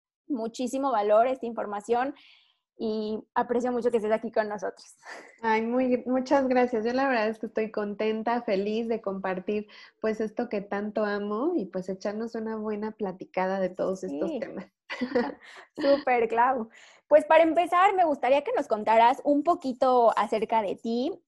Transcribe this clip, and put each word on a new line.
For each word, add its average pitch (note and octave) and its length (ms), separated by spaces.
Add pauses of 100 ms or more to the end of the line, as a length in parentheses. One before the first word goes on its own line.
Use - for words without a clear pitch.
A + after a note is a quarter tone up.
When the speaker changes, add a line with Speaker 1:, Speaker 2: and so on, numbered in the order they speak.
(300)
Speaker 1:
muchísimo B3+ 640
valor G#3 340
esta C4 180
información A3+ 680 (640)
y G#3+ 420 (140)
aprecio B3 400
mucho A#3+ 180
que A#3 60
estés G#3+ 160
aquí A3+ 180
con G#3+ 160
nosotros. G3 480 (460)
Speaker 2:
Ay, A3+ 200
muy, B3 440
muchas C4 420
gracias. B3 380
Yo A#3+ 80
la C4+ 140
verdad A3+ 200
es A3 120
que A3+ 80
estoy A3 220
contenta, A3 760
feliz G#3+ 440
de A3 140
compartir, G3 680 (320)
pues, A3 220
esto A3 260
que G#3 140
tanto G#3 420
amo G#3 520
y, G#3+ 100
pues, F#3 240
echarnos G#3+ 460
una A3 200
buena G#3+ 360
platicada F#3 680
de F#3 100
todos F#3 360
estos C#4+ 240
Speaker 1:
Sí. C#4 100
Speaker 2:
temas. - 320 (180)
Speaker 1:
<laughs> - 520 (360)
Súper, C#4 500
Clau. A#3 420 (380)
Pues, D4+ 180
para D#4+ 180
empezar, F4 520
me F4+ 100
gustaría C#4 380
que A#4 100
nos E4 140
contaras A3+ 560
un D4 200
poquito B3+ 760
acerca A3 440
de F#3+ 140
ti, A#3+ 380 (140)